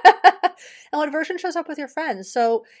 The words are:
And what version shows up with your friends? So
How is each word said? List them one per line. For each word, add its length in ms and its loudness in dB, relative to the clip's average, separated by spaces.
And 60 -4
what 140 -4
version 260 -6
shows 160 -8
up 140 -6
with 100 -12
your 100 -10
friends? 440 -10
So 320 0